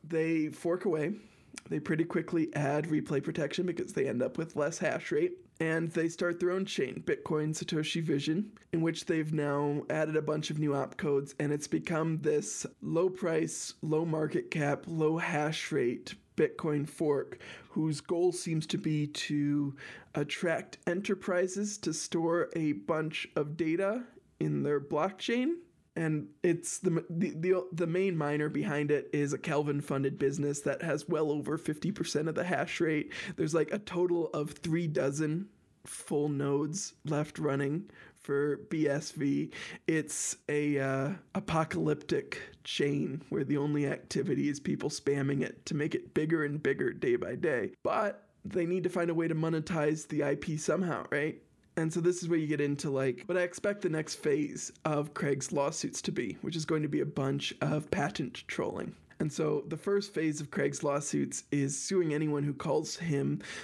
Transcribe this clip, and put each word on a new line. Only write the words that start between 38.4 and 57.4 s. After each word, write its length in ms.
B 180
S 220
V. 400
It's 480
a, 300
uh, 340
apocalyptic 1080
chain 640
where 160
the 120
only 300
activity 600
is 120
people 300
spamming 520
it 240
to 80
make 220
it 180
bigger 300
and 180
bigger 300
day 240
by 180
day. 380
But 460
they 200
need 200
to 60
find 200
a 40
way 120
to 80
monetize 720
the 160
I 140
P 200
somehow, 540
right? 320
And 140
so 100
this 200
is 80
where 100
you 100
get 120
into, 300
like, 340
what 140
I 40
expect 380
the 80
next 280
phase 560
of 300
Craig's 360
lawsuits 520
to 100
be, 300
which 140
is 100
going 160
to 60
be 120
a 60
bunch 560